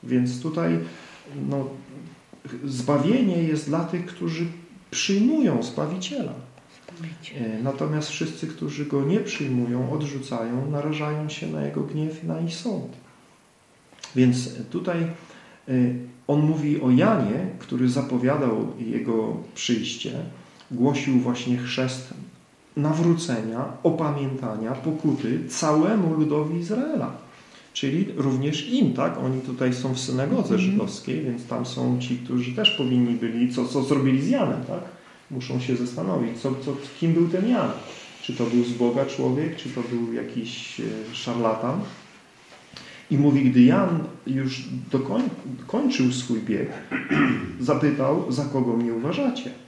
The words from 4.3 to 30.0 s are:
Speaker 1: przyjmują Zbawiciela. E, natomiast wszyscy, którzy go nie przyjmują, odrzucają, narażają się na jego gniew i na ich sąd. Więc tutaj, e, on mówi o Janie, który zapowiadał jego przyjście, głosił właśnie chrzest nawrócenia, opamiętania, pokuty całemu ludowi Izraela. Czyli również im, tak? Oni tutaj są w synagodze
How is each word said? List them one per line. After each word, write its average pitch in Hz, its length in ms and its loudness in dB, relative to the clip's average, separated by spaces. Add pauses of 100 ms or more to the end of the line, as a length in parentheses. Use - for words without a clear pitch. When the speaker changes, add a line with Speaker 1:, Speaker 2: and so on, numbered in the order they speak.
Speaker 1:
przyjmują 202 720 4
Zbawiciela. 180 720 -4 (1000)
E, 113 280 -4
natomiast 151 460 -2
wszyscy, - 380 -6
którzy 147 380 -6
go 139 200 0
nie 190 140 4
przyjmują, 123 720 -2
odrzucają, 135 800 -4
narażają 151 580 -2
się - 180 -8
na 151 180 -4
jego 147 160 -2
gniew 156 420 -4
i 160 40 -6
na 160 140 -4
ich 170 140 -4
sąd. 202 320 -4 (1300)
Więc 127 340 4 (200)
tutaj, 175 320 -2
e, - 680 -8 (560)
on 147 140 4
mówi 147 400 2
o 127 100 4
Janie, 156 560 4 (120)
który 127 300 2
zapowiadał 123 760 2 (120)
jego 113 580 0 (180)
przyjście, - 560 -2 (600)
głosił 135 480 4
właśnie 123 380 0
chrzest - 560 -4 (640)
nawrócenia, 143 880 2 (180)
opamiętania, 131 880 0
pokuty 147 680 0 (100)
całemu 165 640 4
ludowi 151 460 2
Izraela. 220 520 -2 (640)
Czyli 151 320 0 (120)
również 139 520 0
im, 233 240 4
tak? 131 240 0
Oni 131 240 -2
tutaj 127 320 -2
są 127 200 -2
w 127 60 -4
synagodze 143 560 0